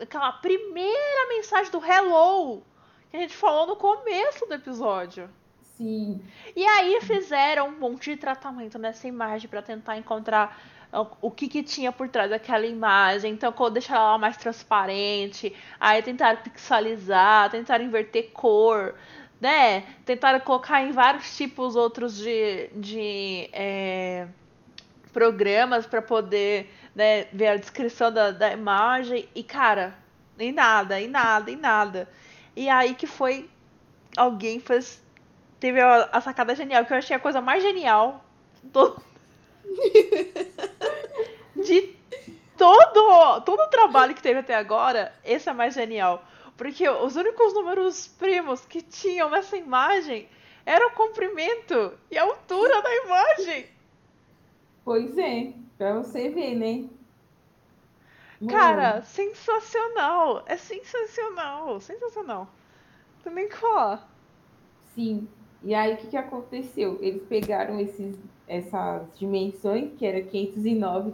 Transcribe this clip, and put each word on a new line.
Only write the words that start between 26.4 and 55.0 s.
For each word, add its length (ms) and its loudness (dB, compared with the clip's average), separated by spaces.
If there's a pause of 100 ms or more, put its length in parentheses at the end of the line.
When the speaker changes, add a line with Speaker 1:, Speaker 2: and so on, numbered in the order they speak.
Speaker 1:
né, 380 2
ver 160 0
a 80 2
descrição 560 -2
da, 180 2
da 220 0
imagem. 840 -2
E, 80 -10
cara, 560 0 (400)
em 140 -6
nada, 480 2
em 80 -8
nada, 420 0
em 60 -12
nada. 520 -2 (460)
E 140 -6
aí 260 2
que 120 -10
foi, 440 -4 (640)
alguém 440 0
fez, 420 -4 (560)
teve 220 0
a, 320 8
a 80 2
sacada 340 -4
genial, 300 0
que 80 -4
eu 60 0
achei 180 -4
a 40 -4
coisa 200 -2
mais 220 0
genial 600 2 (380)
do, 340 2 (680)
<laughs> 1900 0
de 400 2 (600)
todo, 840 10
todo 180 0
o 80 4
trabalho 460 6
que 80 -16
teve 180 2
até 140 -4
agora, 600 0 (100)
esse 240 -2
é 40 -4
mais 220 -2
genial. 500 -2 (320)
Porque 320 -4
os 280 -2
únicos 380 2
números 520 -2
primos 600 -4
que 160 -12
tinham 480 -4
nessa 260 -4
imagem 720 -2 (380)
era 200 4
o 60 0
comprimento 1000 -2 (160)
e 80 -2
a 60 4
altura 580 0
da 120 -2
imagem. 720 0 (1200)
Speaker 2:
Pois 320 -2